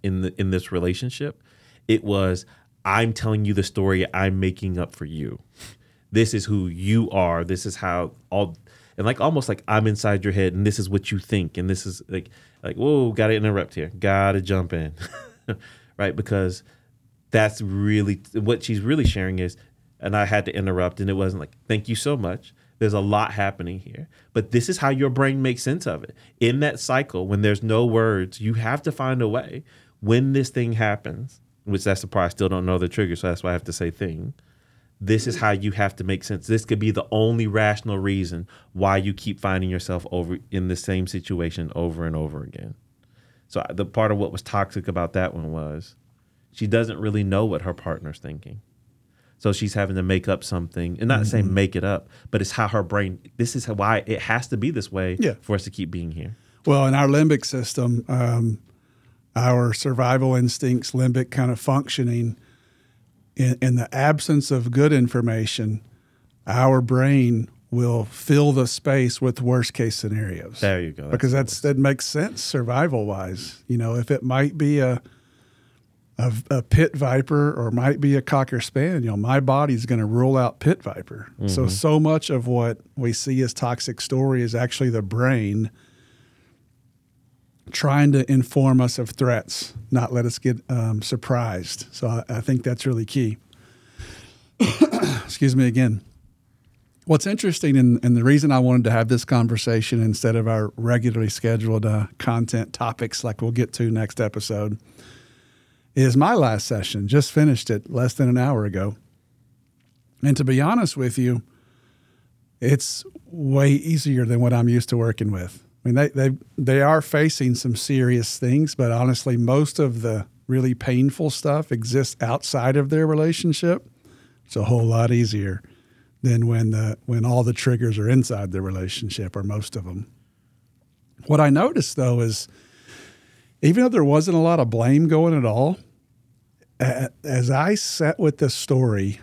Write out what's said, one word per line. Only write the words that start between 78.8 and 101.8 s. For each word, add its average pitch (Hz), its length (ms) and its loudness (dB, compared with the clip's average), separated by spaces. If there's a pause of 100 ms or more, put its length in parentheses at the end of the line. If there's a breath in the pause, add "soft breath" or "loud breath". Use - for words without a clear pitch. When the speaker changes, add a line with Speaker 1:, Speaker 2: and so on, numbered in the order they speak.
Speaker 2:
my 120 240 2
body's 135 460 2
gonna 113 220 0
rule 123 280 2
out 123 240 0
pit 170 240 2
viper. - 480 -12 (140)
So, 98 160 0
Speaker 1:
Mm-hmm. 120 80 2
Speaker 2:
so 151 300 2
much 156 320 2
of 123 160 0
what 117 320 0 (180)
we 120 160 -2
see 131 300 -2
as 120 100 -2
toxic 120 480 -4
story 131 400 0
is 117 140 -2
actually 123 340 0
the 113 140 0
brain 110 640 0 (2000 soft breath)
trying 143 420 4
to 131 180 2
inform 131 500 4
us 123 160 0
of 117 140 -6
threats, - 600 -2 (180)
not 120 200 2
let 120 140 0
us 120 140 -4
get, 123 180 0 (120)
um, 110 320 -2
surprised. 117 920 -4
So - 160 -6
I, 113 200 -4
I 113 140 -4
think 127 220 0
that's 123 220 -4
really 117 200 -2
key. 113 320 -2 (1200 loud breath)
<coughs> - 0 -
Excuse 135 960 2
me 131 120 4
again. 117 340 2 (1040)
What's 156 200 2
interesting, 175 520 0
and, 123 260 6
and 120 120 4
the 117 80 2
reason 143 280 6
I 131 80 4
wanted 127 260 4
to 110 60 2
have 113 160 2
this 120 180 0
conversation 117 760 0
instead 110 340 2
of 113 120 0
our 110 300 0
regularly 113 520 0
scheduled, 110 560 0